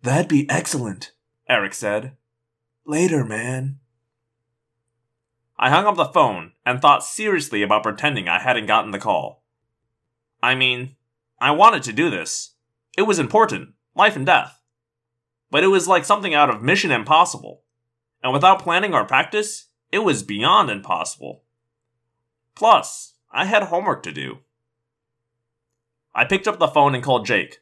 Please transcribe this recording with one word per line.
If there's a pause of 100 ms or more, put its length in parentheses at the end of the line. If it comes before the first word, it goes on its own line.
"That'd
be
excellent," (340)
Eric
said. (680)
"Later,
man." (1800)
I
hung
up
the
phone (120)
and
thought
seriously
about
pretending
I
hadn't
gotten
the
call. (1000)
I
mean, (420)
I
wanted
to
do
this. (420)
It
was
important, (200)
life
and
death. (880)
But
it
was
like
something
out
of
Mission
Impossible. (600)
And
without
planning
or
practice, (260)
it
was
beyond
impossible. (1080)
Plus, (160)
I
had
homework
to
do. (1800)
I
picked
up
the
phone
and
called
Jake.